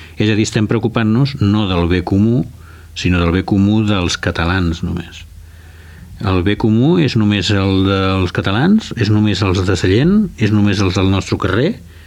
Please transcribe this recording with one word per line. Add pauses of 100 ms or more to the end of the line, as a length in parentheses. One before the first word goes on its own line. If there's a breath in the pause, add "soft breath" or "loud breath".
(180 loud breath)
És
a
dir,
estem
preocupant-nos
no
del
bé
comú, (500 loud breath)
sinó
del
bé
comú
dels
catalans
només. (960 loud breath)
El
bé
comú
és
només
el
dels
catalans?
És
només
els
de
Sallent?
És
només
els
del
nostre
carrer? (300 loud breath)